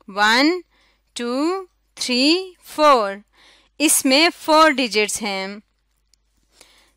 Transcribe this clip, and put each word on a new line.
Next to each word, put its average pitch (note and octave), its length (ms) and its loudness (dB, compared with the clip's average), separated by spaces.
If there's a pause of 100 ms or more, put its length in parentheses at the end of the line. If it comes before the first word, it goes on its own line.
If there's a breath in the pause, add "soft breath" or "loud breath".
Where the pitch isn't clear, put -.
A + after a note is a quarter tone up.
वन, A#3 540 0 (540)
टू, D4 480 -4 (320)
थ्री, D#4+ 580 -2 (120)
फ़ोर। A3 560 2 (580 soft breath)
इसमें D4 500 2
फ़ोर D#4 420 2
डिजिट्स G#3+ 500 -4
हैं। G3 380 -8 (1400 soft breath)